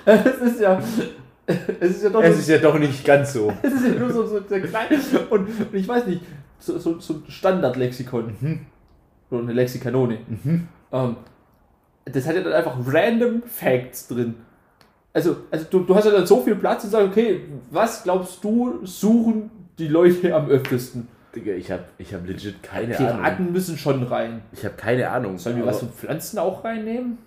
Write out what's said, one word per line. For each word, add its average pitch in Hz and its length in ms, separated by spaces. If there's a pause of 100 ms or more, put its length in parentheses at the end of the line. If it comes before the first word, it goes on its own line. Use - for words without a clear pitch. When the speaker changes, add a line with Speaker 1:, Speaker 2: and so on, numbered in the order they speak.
Speaker 1:
es 233 480
ist 233 80
ja, 185 180 (1000)
es 185 160
ist 202 80
ja 202 60
doch 220 120
Speaker 2:
Es 170 80
Speaker 1:
nur, 170 80
Speaker 2:
ist 143 100
ja 156 100
doch 156 200
nicht 147 260
ganz 143 280
so. 107 260
Speaker 1:
<laughs> - 40
es 277 100
ist 254 140
ja 196 120
nur 247 140
so, 226 140
so 202 200
sehr 196 140
klein. 220 260 (440)
Und, 202 180
und 220 260
ich 190 140
weiß 240 180
nicht, 175 140 (400)
so, 170 180
so, 170 220
so - 140
ein 151 120
Standardlexikon. 127 1120
Speaker 2:
Mhm. 147 260 (640)
Speaker 1:
Oder 120 120
eine 120 120
Lexikanone. 123 640 (100)
Speaker 2:
Mhm. 156 400 (240)
Speaker 1:
Ähm, 127 240 (880)
das 131 220
hat 160 100
ja 185 60
dann 165 100
einfach - 240 (100)
random 226 560
Facts - 640
drin. 117 300 (760)
Also, 160 260 (120)
also 156 180
du, 185 120
du 185 160
hast 208 80
ja 214 80
dann 185 140
so 214 160
viel 220 120
Platz 196 300
und 202 60
sagst, 202 180
okay, 208 320 (320)
was 220 320
glaubst 180 400
du, 233 420
suchen 220 640 (260)
die 160 120
Leute 175 480
am 147 120
öftesten? 127 600 (260)
Speaker 2:
Digga, 104 180
ich 92 200
hab, 90 80 (180)
ich 90 160
hab 90 140
legit 95 340
keine 110 320
Speaker 1:
Piraten - 300
Speaker 2:
Ahnung. 185 280
Speaker 1:
müssen 175 240
schon 135 280
rein. 117 380 (100)
Speaker 2:
Ich - 120
hab 101 140
keine 110 320
Ahnung, 104 280
Speaker 1:
Sollen 117 180
wir 120 80
Speaker 2:
aber 120 80
Speaker 1:
was 104 80
von 117 100
Pflanzen - 480
auch 185 240
reinnehmen? 226 640